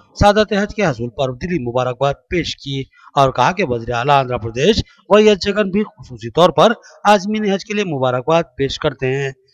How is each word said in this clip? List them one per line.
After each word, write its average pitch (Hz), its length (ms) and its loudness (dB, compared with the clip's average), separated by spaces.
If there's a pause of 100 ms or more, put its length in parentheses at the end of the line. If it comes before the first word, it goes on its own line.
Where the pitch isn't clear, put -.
(140)
سعادت 208 460 2
حج 202 140 -6
کے 208 100 -2
حصول 120 240 -4
پر 131 220 -4
دلی 131 380 -6
مبارکباد 127 440 -2 (160)
پیش 170 280 -6
کی 139 260 -8 (320)
اور 135 160 4
کہا 127 200 2
کہ 190 160 -4
وزیر 120 280 -6
اعلیٰ 139 240 2
آندھرا 123 180 -2
پردیش 123 460 -2 (260)
وائی 214 200 6
ایس 202 160 2
جگن 202 260 -2
بھی 208 120 0
خصوصی 117 460 -14
طور 165 200 4
پر 160 220 4 (320)
عازمین 208 480 2
حج 196 140 -2
کے 208 80 -10
لیے 208 100 -2
مبارکباد 139 600 0 (140)
پیش 139 220 -4
کرتے 131 360 -4
ہیں 139 140 -4 (240)